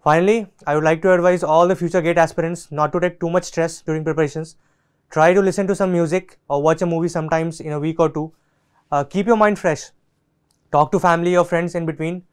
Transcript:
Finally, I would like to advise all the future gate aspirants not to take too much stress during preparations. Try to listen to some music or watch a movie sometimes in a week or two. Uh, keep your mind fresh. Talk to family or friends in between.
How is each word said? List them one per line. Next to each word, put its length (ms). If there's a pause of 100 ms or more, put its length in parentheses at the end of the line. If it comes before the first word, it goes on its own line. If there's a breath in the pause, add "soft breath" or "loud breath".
Finally, 440 (200)
I 80
would 100
like 180
to 100
advise 300
all 260
the 80
future 240
gate 160
aspirants 560
not 200
to 80
take 200
too 80
much 160
stress 380
during 220
preparations. 520 (540)
Try 240
to 80
listen 240
to 80
some 180
music 460 (100)
or 140
watch 200
a 40
movie 220
sometimes 520
in 120
a 80
week 200
or 80
two. 240 (580)
Uh, 140
keep 220
your 100
mind 220
fresh. 320 (800)
Talk 220
to 80
family 360
or 80
friends 300
in 100
between. 380 (100)